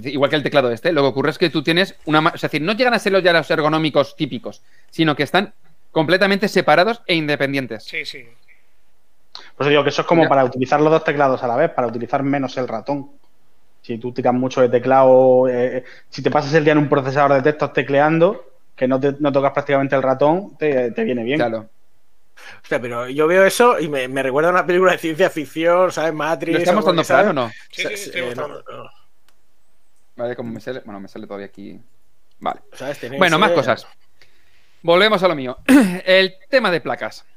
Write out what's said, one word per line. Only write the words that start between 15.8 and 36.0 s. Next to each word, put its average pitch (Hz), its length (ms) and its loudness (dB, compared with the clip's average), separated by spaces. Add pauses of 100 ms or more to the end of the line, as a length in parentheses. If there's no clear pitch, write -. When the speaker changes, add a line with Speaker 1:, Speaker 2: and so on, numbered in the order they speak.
Speaker 3:
si - 120 -14
te 139 100 0
pasas 143 220 0
el 156 100 4
día 151 100 4
en 151 60 4
un 143 100 2
procesador 139 440 2
de 135 80 2
textos 151 320 0
tecleando, 156 720 2 (300)
que 131 120 -2
no, 131 120 0
te, 139 200 -2
no 147 120 0
tocas 139 200 2
prácticamente 139 440 -2
el 131 80 0
ratón, 147 540 0
te, 127 340 -2
te 226 120 -6
viene 120 200 -4
bien. 120 140 -2
Speaker 1:
Claro. 113 320 -4 (920)
Speaker 4:
Hostia, 139 180 -4
pero 120 300 -8
yo 151 180 0
veo 185 180 4
eso 233 340 4
y 160 100 -4
me, 131 180 -4
me 135 160 -4
recuerda 143 260 0
a 180 40 2
una 180 120 2
película 180 280 4
de 151 40 -4
ciencia 160 320 0
ficción, 165 640 0
¿sabes? 160 220 -4
Matrix, 156 400 -4
Speaker 1:
¿Lo 170 60 0
está 175 120 0
Speaker 4:
algo 202 80 2
Speaker 1:
mostrando 175 220 0
Speaker 4:
que, - 40 -2
¿sabes? - 200 4
Speaker 1:
Fran 170 120 -2
o 127 100 -2
no? - 20 -8 (200)
Speaker 2:
Sí, - 120 -10
sí, 160 80 -6
sí, - 40 -10 (120)
estoy 143 160 -10
Speaker 4:
Eh, 127 60 -6
Speaker 2:
mostrando. 143 420 -10
Speaker 4:
no, 127 140 -16
no. - 60 -20 (1300)
Speaker 1:
Vale, 120 220 -8
como 117 160 -10
me 113 80 -12
sale, 127 240 -12
bueno, 101 160 -16
me 95 80 -18
sale 107 180 -16
todavía 101 200 -12
aquí. 98 320 -18 (600)
Vale. - 220 -6 (120)
Speaker 4:
¿Sabes? 139 260 -10
Tenéis, 127 200 -6
Speaker 1:
Bueno, 165 200 4
más 202 120 2
Speaker 4:
eh, 175 40 0
Speaker 1:
cosas. 123 320 -2 (920)
Volvemos 185 420 2
a 185 40 4
lo 165 80 0
mío. 131 220 -8 (240)
<clears throat> 185 240 0